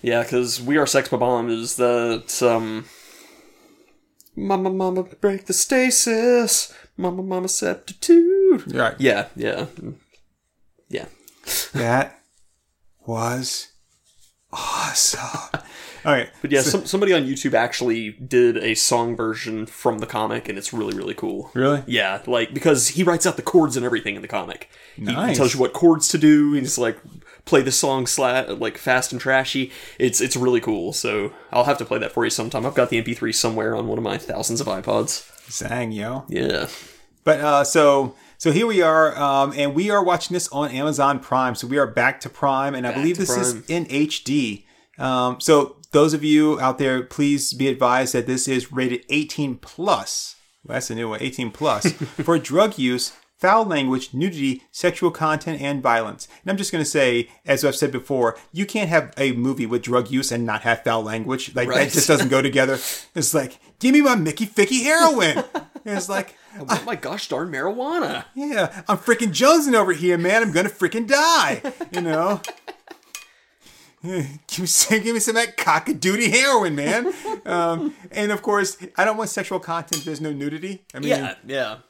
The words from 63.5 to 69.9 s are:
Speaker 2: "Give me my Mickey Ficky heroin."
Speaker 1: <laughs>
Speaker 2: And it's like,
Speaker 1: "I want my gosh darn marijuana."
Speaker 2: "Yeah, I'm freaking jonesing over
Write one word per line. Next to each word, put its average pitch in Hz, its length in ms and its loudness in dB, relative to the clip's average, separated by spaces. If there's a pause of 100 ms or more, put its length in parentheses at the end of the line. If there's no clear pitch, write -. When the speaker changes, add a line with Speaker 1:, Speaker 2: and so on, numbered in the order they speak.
Speaker 2:
"Give 254 160 4
me 294 60 8
my 269 160 6
Mickey 160 300 0
Ficky 220 360 2
heroin." 285 680 4
Speaker 1:
<laughs> - 60 -20 (300)
Speaker 2:
And 208 120 -6
it's 185 120 -6
like, 196 260 -6 (240)
Speaker 1:
"I 160 60 -14
want - 200 -2
my 233 120 -6
gosh - 320 -10
darn 160 220 -6
marijuana." 214 720 -4 (100)
Speaker 2:
"Yeah, 240 540 -4
I'm 196 100 0
freaking 233 340 0
jonesing 285 420 4
over 190 180 4